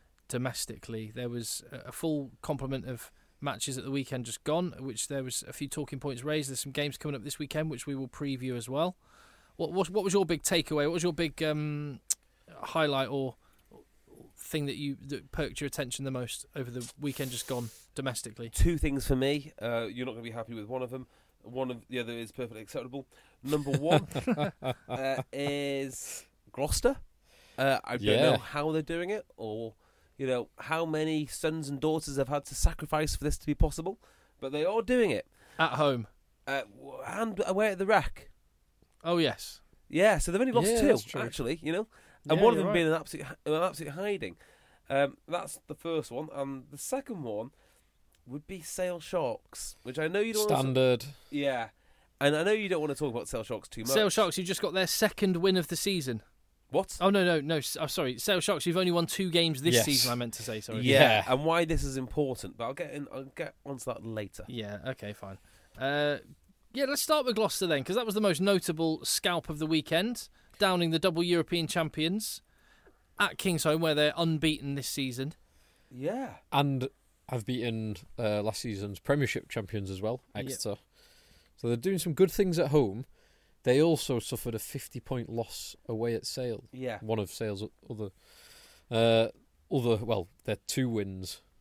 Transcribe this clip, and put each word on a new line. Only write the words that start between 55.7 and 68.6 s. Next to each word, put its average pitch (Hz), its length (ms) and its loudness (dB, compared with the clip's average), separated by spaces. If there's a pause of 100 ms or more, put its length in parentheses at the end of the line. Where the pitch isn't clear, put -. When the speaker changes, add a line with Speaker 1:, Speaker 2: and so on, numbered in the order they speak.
Speaker 1:
season. 139 480 -2 (480)
Speaker 2:
What? 180 280 0
Speaker 1:
Oh, 190 120 6
no, 196 120 6
no, 175 160 6
no. 151 180 0
S-, - 220 -2
oh, 160 60 0
sorry. 135 320 -2
Sale 190 220 2
Sharks, 165 260 0
you've 170 120 2
only 180 140 4
won 170 140 4
two 185 240 -2
games 160 320 2
this 143 140 4
Speaker 3:
Yes. - 100 8
Speaker 1:
season, 127 260 2
I 120 40 0
meant 120 180 -4
to - 100 -10
say, 110 180 -6
sorry. 110 200 -6
Speaker 2:
Yeah, 135 180 6 (280)
Speaker 3:
Yeah. 127 40 2
Speaker 2:
and 135 140 2
why 165 200 4
this 151 180 0
is 135 120 -4
important, 131 640 -4
but 117 80 -4
I'll 127 80 -4
get 151 180 -8
in, 143 220 -8
I'll 135 120 -10 (100)
get - 180 -8 (100)
onto 139 220 -10
that 120 180 -6
later. 110 440 -8
Speaker 1:
Yeah, 104 400 -8
okay, 107 260 -8
fine. 98 240 -14 (400)
Uh, 147 400 0 (560)
yeah, 269 120 2
let's 277 180 -2
start 302 240 2
with 240 80 0
Gloucester 196 320 0
then, 147 160 2
'cause 180 120 -2
that 240 100 0
was 208 100 -4
the 214 60 2
most 180 200 4
notable 165 640 2